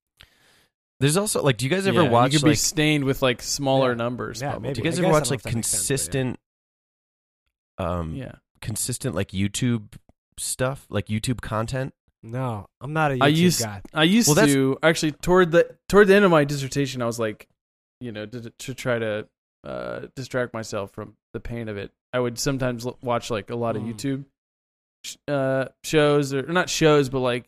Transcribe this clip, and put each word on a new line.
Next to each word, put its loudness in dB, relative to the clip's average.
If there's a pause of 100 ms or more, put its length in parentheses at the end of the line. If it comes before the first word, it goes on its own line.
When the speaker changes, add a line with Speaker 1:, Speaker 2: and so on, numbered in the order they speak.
(1000)
Speaker 1:
there's 2
also, 0
like, 2
do -4
you -2
guys 0
ever 4
Speaker 2:
Yeah, 4
Speaker 1:
watch, 4
Speaker 2:
you 2
could 2
be 6
Speaker 1:
like, 2
Speaker 2:
stained 0
with, -2
like, 0
smaller 0
Speaker 3:
Yeah. 0
Speaker 2:
numbers, -6
Speaker 3:
Yeah, -6
Speaker 2:
probably. -8
Speaker 3:
maybe. -4
Speaker 1:
do -8
you -2
guys -2
Speaker 3:
I 0
Speaker 1:
ever 2
Speaker 3:
guess 2
I 4
Speaker 1:
watch, 4
Speaker 3:
don't -2
Speaker 1:
like, -4
Speaker 3:
know -10
if -6
that -2
makes -2
sense, -2
but -2
yeah. 0
Speaker 1:
consistent, -4 (1400)
um, -6
Speaker 2:
Yeah. -12 (280)
Speaker 1:
consistent, -6
like, -2
YouTube -2 (440)
stuff, -6
like, -2
YouTube -2
content? -4 (280)
Speaker 3:
No, -8 (140)
I'm -10
not 0
a -2
YouTube -2
Speaker 2:
I 6
used, 4
Speaker 3:
guy. -8 (140)
Speaker 2:
I 2
used 4
Speaker 1:
Well, 6
that's 6
Speaker 2:
to 2
actually 2
toward 4
the, 4 (120)
toward 8
the 8
end 6
of 6
my 6
dissertation, -4
I -4
was -4
like, -6 (520)
you -12
know, -10
to, -14
to -12
try -2
to, -4 (360)
uh, -10 (160)
distract -6
myself -8
from -14 (180)
the -8
pain -10
of -8
it, -10 (200)
I -2
would -2
sometimes -4
l-, -10
watch, -4
like, -6
a -8
lot -2
of -8
Speaker 3:
Mm. -8
Speaker 2:
YouTube -6 (800)
sh-, -14 (140)
uh, 0 (180)
shows, 2
or, -2
or -6
not 0
shows, 4
but, -4
like, -2